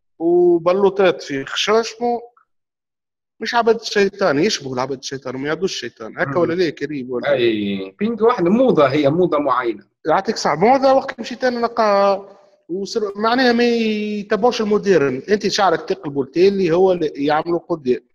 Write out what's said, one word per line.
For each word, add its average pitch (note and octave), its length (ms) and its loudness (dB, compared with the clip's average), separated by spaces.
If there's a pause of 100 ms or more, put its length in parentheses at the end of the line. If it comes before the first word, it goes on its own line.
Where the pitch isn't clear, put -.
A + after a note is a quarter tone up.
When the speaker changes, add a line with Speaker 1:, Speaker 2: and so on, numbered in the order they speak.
(200)
Speaker 1:
وبلوطات F3 1000 2
في C#3 240 -8
خشاشمه. A3+ 760 -2 (1200)
مش A3 140 -6
عبد A3+ 240 2
الشيطان، G3 600 0
يشبه D#3 340 -2
العبد C3 240 -4
الشيطان C3 380 -10
وما C3+ 120 -6
يعدوش E3 260 -4
الشيطان. A2 440 -12
هكا C#3 120 -4
Speaker 2:
مم. C#3 80 -4
Speaker 1:
ولا E3 160 0
لا F3+ 100 0
يا D#3 60 0
كريم C#3 420 -8
ولا؟ B2+ 220 -2
Speaker 2:
أي، G2+ 640 -2
بينج G#3+ 220 -4
واحد، A3+ 220 2
موضة F#3+ 440 4
هي، C#3 220 0
موضة D#3+ 300 2
معينة. B2 440 -2 (220)
Speaker 1:
يعطيك F#3 300 0
الصحة، D#3 200 -2
موضة C4 380 4
وقت - 260 -2
مشيت A#3 240 -8
أنا B3 160 -2
نلقى G3+ 640 0 (440)
وسر-، G3+ 480 -6
معناها A#3+ 360 2
ما A#3+ 100 2
يتبعوش G#3+ 1000 0
المودرن. F3 680 2
أنت G#3 180 0
شعرك F3 340 2
تقلبه C#3+ 420 -4
لتالي، F#3 480 2
هو F#3 200 4
اللي E3+ 160 -2
يعمله D3+ 520 -2
قدام. C3 400 -2 (160)